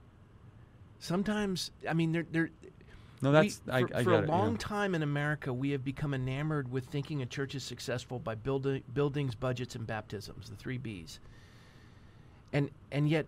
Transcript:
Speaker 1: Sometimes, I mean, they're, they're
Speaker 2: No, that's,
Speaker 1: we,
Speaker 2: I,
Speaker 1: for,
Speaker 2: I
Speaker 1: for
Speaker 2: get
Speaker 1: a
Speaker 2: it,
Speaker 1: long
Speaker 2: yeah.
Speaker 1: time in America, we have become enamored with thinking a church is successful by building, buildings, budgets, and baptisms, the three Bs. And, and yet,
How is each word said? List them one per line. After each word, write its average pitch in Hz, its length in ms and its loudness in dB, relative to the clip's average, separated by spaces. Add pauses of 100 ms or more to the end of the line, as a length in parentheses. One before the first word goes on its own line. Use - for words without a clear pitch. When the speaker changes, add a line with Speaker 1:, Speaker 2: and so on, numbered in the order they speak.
(1000)
Speaker 1:
Sometimes, 202 720 0 (160)
I 131 60 -2
mean, 160 200 4
they're, 170 180 0
they're 160 200 0 (720)
Speaker 2:
No, 135 100 4
that's, 175 340 6
Speaker 1:
we, - 60 -4
Speaker 2:
I, - 80 4
Speaker 1:
for, - 160 2
Speaker 2:
I 120 80 4
Speaker 1:
for 185 60 6
Speaker 2:
get 170 100 8
Speaker 1:
a - 40 4
Speaker 2:
it, - 40 0
Speaker 1:
long 160 240 4
Speaker 2:
yeah. 214 60 -2
Speaker 1:
time 202 360 0
in 156 80 2
America, 147 480 0
we 131 200 0
have 139 120 0
become 139 300 -2
enamored 135 580 0
with 127 140 -2
thinking 143 380 -4
a 123 40 -2
church 139 280 -4
is 131 100 -6
successful 123 540 -4
by 113 160 -4
building, 135 480 0 (100)
buildings, 139 420 0
budgets, 127 400 -4
and 113 120 -8
baptisms, 107 640 -8
the 101 60 -12
three 127 220 -6
Bs. 104 400 -10 (1300)
And, 143 180 4 (220)
and 147 160 2
yet, 156 180 4